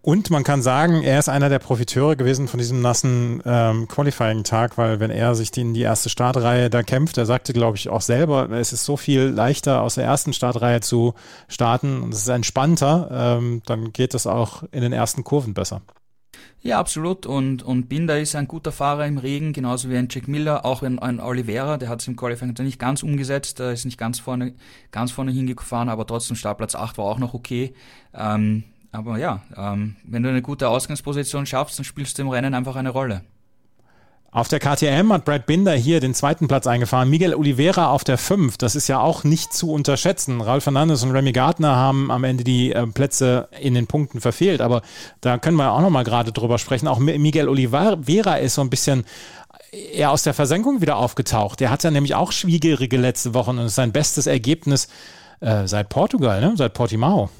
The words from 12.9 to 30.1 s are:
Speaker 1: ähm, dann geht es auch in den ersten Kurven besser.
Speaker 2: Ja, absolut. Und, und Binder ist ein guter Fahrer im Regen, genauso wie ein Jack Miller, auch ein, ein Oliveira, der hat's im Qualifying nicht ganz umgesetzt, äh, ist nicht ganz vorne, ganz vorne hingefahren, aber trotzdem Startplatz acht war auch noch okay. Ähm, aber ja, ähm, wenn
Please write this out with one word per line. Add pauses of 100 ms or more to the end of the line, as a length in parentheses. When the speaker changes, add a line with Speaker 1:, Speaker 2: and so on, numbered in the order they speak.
Speaker 1:
ähm,
dann
geht
es
auch
in
den
ersten
Kurven
besser. (800)
Speaker 2:
Ja,
absolut.
Und,
und
Binder
ist
ein
guter
Fahrer
im
Regen,
genauso
wie
ein
Jack
Miller,
auch
ein,
ein
Oliveira,
der
hat's
im
Qualifying
nicht
ganz
umgesetzt,
äh,
ist
nicht
ganz
vorne, (340)
ganz
vorne
hingefahren,
aber
trotzdem
Startplatz
acht
war
auch
noch
okay. (400)
Ähm, (300)
aber
ja, (140)
ähm,
wenn